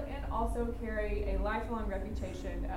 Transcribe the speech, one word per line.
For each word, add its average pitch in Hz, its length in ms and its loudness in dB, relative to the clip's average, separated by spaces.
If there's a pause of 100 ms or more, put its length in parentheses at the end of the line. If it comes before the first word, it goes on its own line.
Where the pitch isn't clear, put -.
and - 240 -4
also 226 500 2
carry 202 420 0 (100)
a - 80 4
lifelong 220 460 2
reputation 190 800 -2 (100)